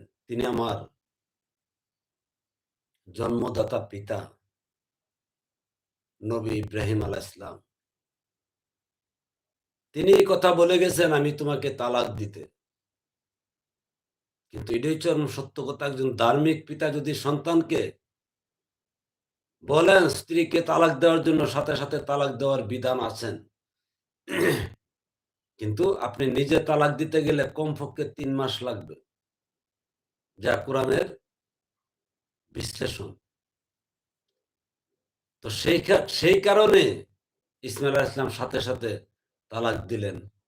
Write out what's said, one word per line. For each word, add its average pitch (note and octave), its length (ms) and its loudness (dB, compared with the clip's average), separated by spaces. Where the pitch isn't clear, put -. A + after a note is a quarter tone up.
তিনি A#2+ 260 -4
আমার A2+ 240 -2
জন্মদাতা A#2 640 -2
পিতা, G2+ 280 -8
নবী A2 280 -4
ইব্রাহিম G#2+ 540 -2
আলাইহিস G2 300 -8
সালাম। - 220 -16
তিনি E3+ 200 2
এই - 160 8
কথা F3+ 260 4
বলে E3+ 240 6
গেছেন E3+ 340 4
আমি D3 180 2
তোমাকে C#3+ 340 -2
তালাক B2 340 -2
দিতে।" G2+ 220 -10
কিন্তু A2 260 -10
এটাই D3+ 240 -2
চরম D3+ 260 0
সত্য - 300 -10
কথা, C#3+ 180 -8
একজন C3 300 -4
ধার্মিক C#3+ 420 4
পিতা D3+ 180 -4
যদি D3 180 -4
সন্তানকে D#3+ 640 0
বলেন F3 440 6
স্ত্রীকে E3 540 0
তালাক D#3+ 360 4
দেওয়ার E3 280 4
জন্য, D#3 200 4
সাথে D3 300 -2
সাথে C#3+ 220 -4
তালাক C#3 420 -2
দেওয়ার C3+ 220 0
বিধান B2+ 380 -2
আছেন। A2 340 -6
কিন্তু G#2+ 260 -2
আপনি - 180 -4
নিজে C#3+ 200 2
তালাক D3+ 280 2
দিতে D#3 300 -2
গেলে D3 180 2
কমপক্ষে D3+ 460 -6
তিন C#3 180 -6
মাস C3+ 280 -2
লাগবে, B2 320 -8
যা - 160 0
কোরআনের - 400 0
বিশ্লেষণ। - 600 -8
তো A2 100 -10
সেই E3 300 2
খা-, - 280 2
সেই F#3 320 4
কারণে G3+ 420 6
ইসমাইল C3+ 320 -2
আলাইহিস C#3 200 0
সালাম C3 160 -4
সাথে B2 300 -6
সাথে A#2+ 300 -4
তালাক A2+ 340 -2
দিলেন। G2+ 320 -6